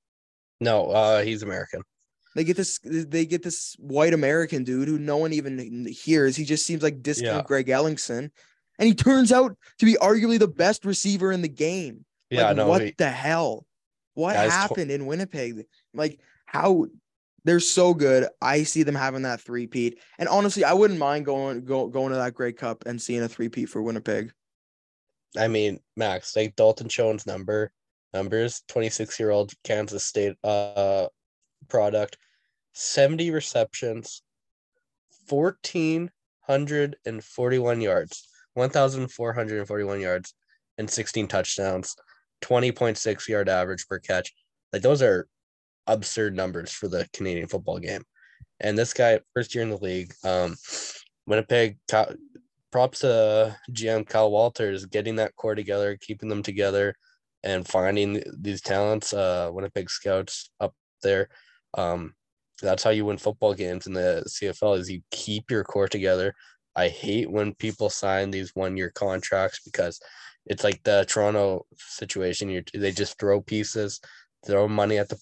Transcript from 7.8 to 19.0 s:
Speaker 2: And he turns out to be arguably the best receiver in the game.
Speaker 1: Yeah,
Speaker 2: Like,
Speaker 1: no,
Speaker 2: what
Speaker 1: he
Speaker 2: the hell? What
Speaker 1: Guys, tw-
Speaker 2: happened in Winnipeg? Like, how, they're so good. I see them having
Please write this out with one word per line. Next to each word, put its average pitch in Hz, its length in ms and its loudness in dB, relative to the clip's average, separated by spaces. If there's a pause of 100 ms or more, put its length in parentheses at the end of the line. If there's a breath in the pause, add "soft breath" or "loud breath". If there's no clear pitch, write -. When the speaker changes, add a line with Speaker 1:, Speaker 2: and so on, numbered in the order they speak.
Speaker 2:
And 214 80 4
he 226 80 8
turns 262 380 6
out 254 240 6 (240 soft breath)
to - 40 6
be 220 100 8
arguably 226 440 6
the 214 80 8
best 175 380 2
receiver 190 480 0
in 180 100 0
the 160 60 -2
game. 151 560 -4 (260)
Speaker 1:
Yeah, 120 160 4
Speaker 2:
Like, 101 100 4
Speaker 1:
no, 107 120 4
Speaker 2:
what 185 140 6
Speaker 1:
he - 140 -4
Speaker 2:
the 151 140 2
hell? 135 560 -2 (480)
What 175 200 0
Speaker 1:
Guys, 107 160 4
tw- - 20 4
Speaker 2:
happened 185 400 0
in 143 140 -4
Winnipeg? 135 580 -6 (280)
Like, 147 280 -4 (260 soft breath)
how, 165 400 2 (560)
they're 170 160 4
so 180 360 4
good. 131 340 4 (120)
I 143 220 2
see 156 220 2
them 143 100 0
having 135 280 -2